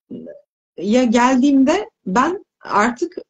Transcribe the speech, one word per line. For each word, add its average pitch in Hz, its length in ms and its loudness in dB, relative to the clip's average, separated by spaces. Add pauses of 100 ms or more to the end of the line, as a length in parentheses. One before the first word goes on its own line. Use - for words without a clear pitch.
(800)
ya 214 260 0
geldiğimde 269 840 2 (160)
ben 277 380 -2 (160)
artık 240 560 -2 (140)